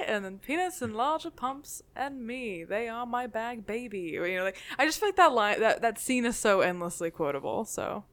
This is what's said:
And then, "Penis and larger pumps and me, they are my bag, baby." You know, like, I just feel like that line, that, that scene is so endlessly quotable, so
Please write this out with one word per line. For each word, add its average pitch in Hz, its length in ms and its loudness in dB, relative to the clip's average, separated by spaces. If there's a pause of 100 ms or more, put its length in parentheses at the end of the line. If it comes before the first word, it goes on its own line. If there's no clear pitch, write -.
And 208 200 -2
then, 190 140 -10
"Penis 349 420 -2
and 220 140 -4
larger 311 360 0
pumps 269 500 -8 (140)
and 269 320 -6
me, 226 380 -6
they 208 240 -2
are 233 160 -6
my 240 200 -2
bag, 226 400 -6
baby." 233 360 -6
You 175 360 -2
know, 185 60 0
like, 190 140 -2 (200)
I 269 80 4
just 311 140 0
feel 427 100 2
like 392 60 -2
that 339 180 10
line, 208 280 4
that, 220 200 4
that 220 160 2
scene 254 280 0
is 233 100 0
so 196 260 6
endlessly 175 480 0
quotable, 143 560 -2
so - 480 -4